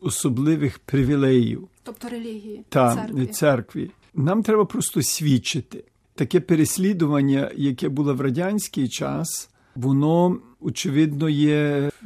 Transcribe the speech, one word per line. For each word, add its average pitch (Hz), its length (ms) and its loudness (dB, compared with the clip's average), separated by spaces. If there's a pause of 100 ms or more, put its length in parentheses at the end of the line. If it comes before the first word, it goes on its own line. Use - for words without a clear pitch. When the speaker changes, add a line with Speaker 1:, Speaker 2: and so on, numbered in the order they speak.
Speaker 1:
особливих 143 800 -2
привілеїв. 135 880 2 (160)
Speaker 2:
Тобто 240 260 -14
релігії, 220 600 -10
Speaker 1:
Та, 123 260 4
Speaker 2:
церкві. 127 300 -2
Speaker 1:
церкві. 139 640 -2 (240)
Нам 185 280 2
треба 214 220 2
просто - 360 -2
свідчити. - 840 -2 (320)
Таке 151 240 0
переслідування, 151 1160 2
яке 139 340 -2
було 143 260 0
в 127 60 -4
радянський 147 680 -2
час, 143 600 -6 (260)
воно, 151 640 2 (220)
очевидно, 147 680 0
є 147 640 2 (140)